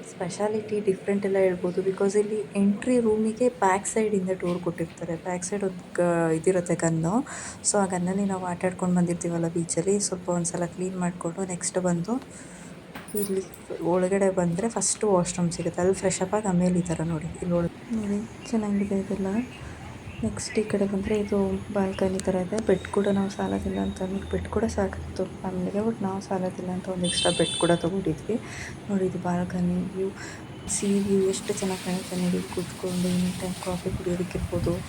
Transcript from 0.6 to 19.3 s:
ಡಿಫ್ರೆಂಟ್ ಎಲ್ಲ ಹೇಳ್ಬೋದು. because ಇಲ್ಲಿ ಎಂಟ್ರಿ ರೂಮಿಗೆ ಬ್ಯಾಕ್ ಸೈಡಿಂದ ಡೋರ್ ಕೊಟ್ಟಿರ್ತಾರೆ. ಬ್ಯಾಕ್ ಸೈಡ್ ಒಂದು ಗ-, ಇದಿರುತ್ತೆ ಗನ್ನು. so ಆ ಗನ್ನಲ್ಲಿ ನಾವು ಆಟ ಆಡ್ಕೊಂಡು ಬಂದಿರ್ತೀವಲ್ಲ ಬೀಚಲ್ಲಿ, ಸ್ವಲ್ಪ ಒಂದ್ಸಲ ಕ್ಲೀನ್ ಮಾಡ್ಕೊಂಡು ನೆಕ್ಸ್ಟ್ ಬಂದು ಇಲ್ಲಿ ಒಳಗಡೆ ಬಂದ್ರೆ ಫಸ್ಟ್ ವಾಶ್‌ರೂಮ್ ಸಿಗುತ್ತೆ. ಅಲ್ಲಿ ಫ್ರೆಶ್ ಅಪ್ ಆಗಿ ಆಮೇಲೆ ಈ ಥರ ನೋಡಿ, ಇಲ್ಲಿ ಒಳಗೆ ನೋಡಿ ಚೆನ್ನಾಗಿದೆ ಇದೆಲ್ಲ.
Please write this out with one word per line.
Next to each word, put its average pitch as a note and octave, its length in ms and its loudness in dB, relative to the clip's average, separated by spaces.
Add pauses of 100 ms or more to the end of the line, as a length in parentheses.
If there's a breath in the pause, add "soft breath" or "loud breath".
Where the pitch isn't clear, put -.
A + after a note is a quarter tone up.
ಡಿಫ್ರೆಂಟ್ G3 420 2
ಎಲ್ಲ G3 180 4
ಹೇಳ್ಬೋದು. F3+ 400 2
because G3 340 2
ಇಲ್ಲಿ G#3+ 180 0 (220)
ಎಂಟ್ರಿ G3+ 360 4 (100)
ರೂಮಿಗೆ A3 400 2 (160)
ಬ್ಯಾಕ್ G3 300 4
ಸೈಡಿಂದ G#3 400 2 (100)
ಡೋರ್ F3 220 0
ಕೊಟ್ಟಿರ್ತಾರೆ. E3+ 500 -4 (120)
ಬ್ಯಾಕ್ F3+ 220 -2
ಸೈಡ್ G3+ 200 -2
ಒಂದು F#3 160 -8 (140)
ಗ-, E3+ 400 4
ಇದಿರುತ್ತೆ F3 440 2
ಗನ್ನು. E3 320 2 (540 loud breath)
so - 140 0
ಆ - 20 6 (100)
ಗನ್ನಲ್ಲಿ F#3 380 0
ನಾವು F#3 200 -2
ಆಟ F3 160 -4
ಆಡ್ಕೊಂಡು F3+ 300 2
ಬಂದಿರ್ತೀವಲ್ಲ E3+ 580 2
ಬೀಚಲ್ಲಿ, E3+ 380 2 (140)
ಸ್ವಲ್ಪ F3+ 280 -6
ಒಂದ್ಸಲ E3+ 380 -2
ಕ್ಲೀನ್ F#3 300 -4
ಮಾಡ್ಕೊಂಡು F3 480 -4
ನೆಕ್ಸ್ಟ್ F3+ 360 -2
ಬಂದು F3 260 2 (1080 loud breath)
ಇಲ್ಲಿ F#3+ 200 0 (520)
ಒಳಗಡೆ F#3+ 360 4 (120)
ಬಂದ್ರೆ F3 340 2
ಫಸ್ಟ್ - 280 0 (100)
ವಾಶ್‌ರೂಮ್ F3 440 2
ಸಿಗುತ್ತೆ. E3+ 260 -2
ಅಲ್ಲಿ F#3+ 180 6
ಫ್ರೆಶ್ F#3 240 2
ಅಪ್ G3 120 0
ಆಗಿ G#3+ 140 0
ಆಮೇಲೆ F3+ 320 4
ಈ - 80 -4
ಥರ D#3+ 220 -2
ನೋಡಿ, D#3+ 160 -4 (120)
ಇಲ್ಲಿ F3 180 2
ಒಳಗೆ E3+ 140 0 (240)
ನೋಡಿ G3+ 220 0 (320)
ಚೆನ್ನಾಗಿದೆ G3+ 520 2
ಇದೆಲ್ಲ. F#3+ 260 0 (960 loud breath)